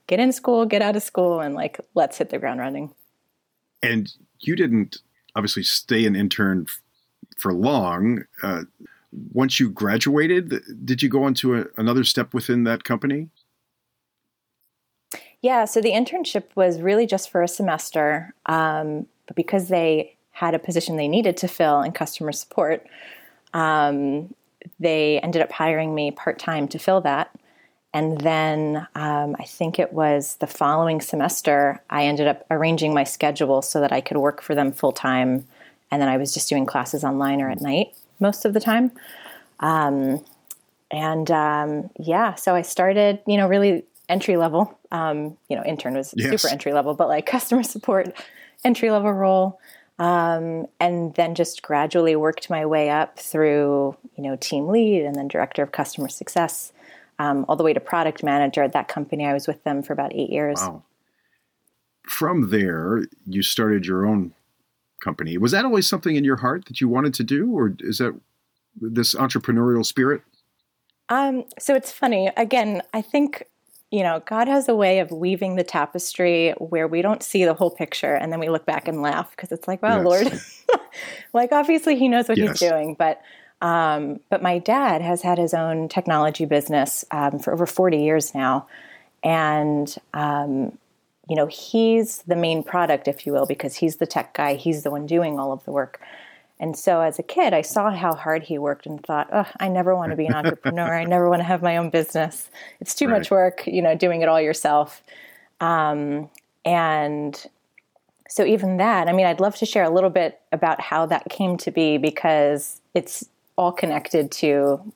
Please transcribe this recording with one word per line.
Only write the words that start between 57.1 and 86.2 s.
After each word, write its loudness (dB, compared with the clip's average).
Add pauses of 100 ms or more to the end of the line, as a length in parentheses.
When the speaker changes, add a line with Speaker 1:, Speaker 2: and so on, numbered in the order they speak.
Speaker 1:
um, 0
all 0
the 0
way 4
to -2
product -2
manager 2
at 0
that -2
company. -6
I 0
was -4
with -6
them -4
for -8
about -4
eight -4
years. -2
Speaker 2:
Wow. -8 (1300)
From 0
there, 0 (240)
you -2
started 0
your 0
own 0 (640)
company. -6
Was 2
that 2
always 2
something 0
in 2
your 2
heart -4
that -12
you 4
wanted 2
to -4
do, 0
or 2
is -6
that -2 (600)
this -2
entrepreneurial 2
spirit? 0 (880)
Speaker 1:
Um, 0 (160)
so 2
it's -2
funny. 0
Again, 0 (120)
I -2
think, 0 (480)
you 0
know, 0
God 0
has 2
a 4
way 4
of -2
weaving -2
the 2
tapestry 0
where -2
we 0
don't 0
see 0
the 6
whole 2
picture, -4
and -2
then -4
we -2
look -2
back -4
and -4
laugh -4
'cause -16
it's -10
like, -6
"Wow, 2
Speaker 2:
Yes. 2
Speaker 1:
Lord." 4
<laughs> -8 (920)
Like, 2
obviously 4
he 4
knows 2
what 2
Speaker 2:
Yes. 0
Speaker 1:
he's 2
doing, 0
but, 0 (420)
um, 0 (100)
but 0
my 2
dad 2
has -2
had 2
his 2
own -2
technology 0